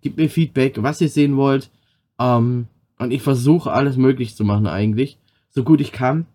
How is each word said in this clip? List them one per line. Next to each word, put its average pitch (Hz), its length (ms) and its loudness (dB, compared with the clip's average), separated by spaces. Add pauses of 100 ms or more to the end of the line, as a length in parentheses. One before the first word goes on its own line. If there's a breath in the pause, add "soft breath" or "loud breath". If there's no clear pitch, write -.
gebt - 160 -8
mir 156 140 0
Feedback, 135 520 -2
was 139 180 -4
ihr 165 80 2
sehen 143 280 0
wollt. 139 340 0 (480)
Ähm, 120 500 0 (300)
und 123 120 -4
ich 127 120 -4
versuche, 139 500 2
alles 131 240 0
möglich 127 400 0
zu 107 80 -2
machen 104 220 2
eigentlich. 107 520 -2 (320)
So 131 140 -4
gut 147 160 2
ich 143 120 -6
kann. 143 420 -2